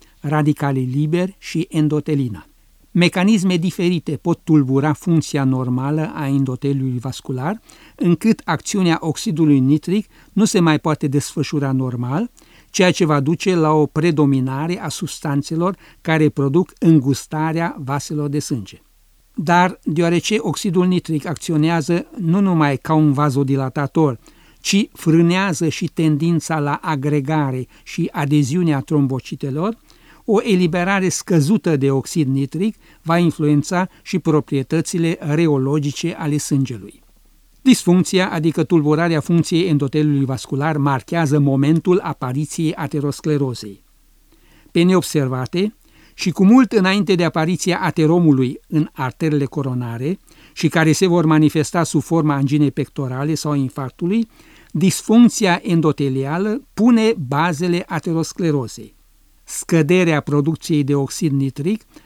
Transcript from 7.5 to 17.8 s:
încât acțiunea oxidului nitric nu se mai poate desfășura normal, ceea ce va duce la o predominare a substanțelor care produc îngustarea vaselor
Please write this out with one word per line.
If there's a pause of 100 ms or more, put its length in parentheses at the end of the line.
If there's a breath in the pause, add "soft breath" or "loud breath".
încât
acțiunea
oxidului
nitric (260 soft breath)
nu
se
mai
poate
desfășura
normal, (400 soft breath)
ceea
ce
va
duce
la
o
predominare
a
substanțelor (240 soft breath)
care
produc
îngustarea
vaselor